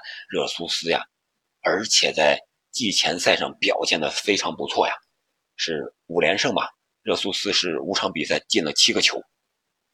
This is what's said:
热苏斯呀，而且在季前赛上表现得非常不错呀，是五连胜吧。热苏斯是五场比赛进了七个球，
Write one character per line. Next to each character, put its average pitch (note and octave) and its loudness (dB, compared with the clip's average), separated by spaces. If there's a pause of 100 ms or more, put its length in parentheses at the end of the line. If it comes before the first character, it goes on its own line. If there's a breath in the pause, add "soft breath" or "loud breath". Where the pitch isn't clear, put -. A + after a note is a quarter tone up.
(300 loud breath)
热 F2 -2
苏 E2+ -8
斯 E2 -2
呀， D2 0 (580)
而 F2+ 0
且 C#2+ 2
在 D2 4 (300)
季 G#2+ -2
前 E2+ 0
赛 F#2 4
上 D#2 -6
表 - 0
现 - 0
得 C#2+ -2
非 - 0
常 D#2+ -4
不 C#2+ -6
错 F#2 0
呀， - -2 (640)
是 D2+ -6 (100)
五 E2+ 0
连 F2 4
胜 B2 0
吧。 - 0 (320)
热 F#2 0
苏 G2 -4
斯 - -2
是 E2 0
五 E2 -2
场 F#2+ 0
比 D#2 -4
赛 E2+ 0
进 G2 4
了 D2+ -2
七 - 4
个 F#2 2
球， - 2 (760)